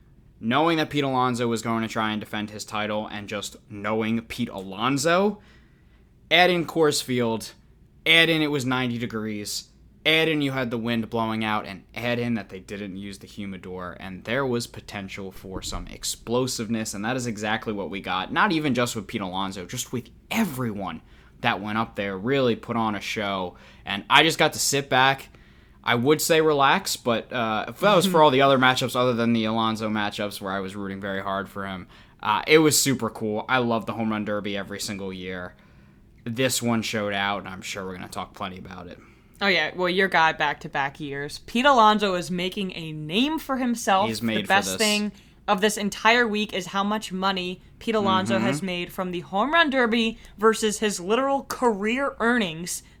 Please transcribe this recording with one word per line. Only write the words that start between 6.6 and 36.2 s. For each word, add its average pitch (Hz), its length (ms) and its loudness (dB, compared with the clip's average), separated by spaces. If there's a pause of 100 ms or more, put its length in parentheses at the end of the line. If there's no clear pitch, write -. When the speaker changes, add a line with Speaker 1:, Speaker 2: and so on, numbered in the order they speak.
Speaker 1:
Coors 151 360 2
Field, 117 500 -2 (540)
add 165 220 6
in 160 140 2
it 147 80 0
was 139 160 -2
ninety 127 320 -2
degrees, 107 680 -6 (360)
add 160 220 4
in 151 160 0
you 139 80 0
had 131 220 -4
the 123 60 -2
wind 113 300 -2
blowing 110 360 -2
out, 107 220 -2
and 95 180 -14 (100)
add 120 240 -2
in 120 160 -2
that 101 140 -6
they 98 100 -12
didn't 98 380 -10
use 98 240 -12
the 95 80 -20
humidor, 92 720 -12
and 92 240 -12
there 131 200 -2
was 120 220 -2
potential 98 640 -12
for 95 320 -12
some 90 240 -8
explosiveness, 113 1080 -4
and 101 100 -6
that 120 120 -2
is 123 120 -4
exactly 107 440 -2
what 95 180 -6
we 98 100 -6
got. 95 320 -4
Not 190 180 2
even 151 240 0
just 120 220 0
with 98 100 -8
Pete 110 140 -6
Alonso, 95 460 -6
just - 260 -8
with 123 160 -6 (240)
everyone 120 680 -2 (420)
that 110 180 0
went 107 180 -4
up 113 160 -2
there, 98 240 -4
really 123 380 2
put 117 200 -6
on 110 200 0
a 95 40 -6
show, 98 540 -4 (300)
and 98 260 -4
I 143 140 10
just 160 160 2
got 156 140 4
to - 40 -8
sit 139 300 0
back. 135 400 2 (560)
I 117 120 2
would 143 260 4
say 160 180 4
relax, 156 560 4
but, - 360 -2
uh, 110 340 -2
if - 140 -12
that 202 160 6
was 175 100 6
for 170 160 6
all 151 80 10
the 131 120 6
other 139 140 8
matchups 127 380 4
other 127 200 2
than 117 180 2
the 113 140 2
Alonso 110 440 -2
matchups 104 500 -4
where 95 120 -6
I 98 80 -2
was 95 160 -8
rooting 98 240 -8
very 98 200 -4
hard 98 280 -4
for 98 180 -10
him, 92 220 -10 (340)
uh, 107 240 2
it 156 120 8
was 151 220 6
super 117 300 0
cool. 107 380 -6
I 127 100 2
love 117 280 0
the 113 80 -6
Home 110 180 -2
Run 104 120 -2
Derby 104 320 -4
every 98 220 -8
single 98 340 -8
year. 92 440 -10 (640)